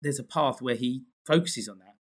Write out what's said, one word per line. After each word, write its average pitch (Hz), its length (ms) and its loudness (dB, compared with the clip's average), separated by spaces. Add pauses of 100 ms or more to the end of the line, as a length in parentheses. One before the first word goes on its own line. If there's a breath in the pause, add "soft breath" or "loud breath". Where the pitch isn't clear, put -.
there's 143 180 0
a - 40 -8
path 143 380 0
where 123 140 0
he 123 280 -2 (220)
focuses 156 440 2
on 95 100 -18
that 92 160 -20 (120)